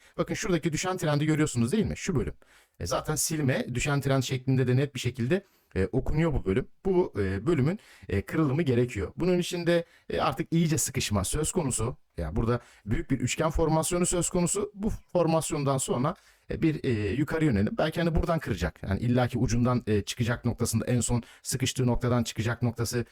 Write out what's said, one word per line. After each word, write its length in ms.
Bakın 160
şuradaki 400
düşen 240
trendi 280
görüyorsunuz 460
değil 140
mi? 120
Şu 180
bölüm. 180
E, 60
zaten 300
silme, 580
düşen 280
trend 220
şeklinde 440
de 80
net 200
bir 40
şekilde, 440
e, 160
okunuyor 420
bu 120
bölüm. 220
Bu, 340
e, 280
bölümün, 320
e, 120
kırılımı 400
gerekiyor. 560
Bunun 200
için 300
de, 180
e, 100
artık 320
iyice 260
sıkışma 460
söz 280
konusu. 460
Ya 180
burada 240
büyük 260
bir 80
üçgen 300
formasyonu 560
söz 240
konusu. 440
Bu 160
formasyondan 880
sonra, 380
e, 100
bir, 220
e, 300
yukarı 320
yönelim. 320
Belki 240
hani 140
buradan 240
kıracak. 440
Yani 160
illaki 380
ucundan, 500
e, 140
çıkacak 440
noktasında, 400
en 140
son 240
sıkıştığı 440
noktadan 360
çıkacak 380
noktası, 500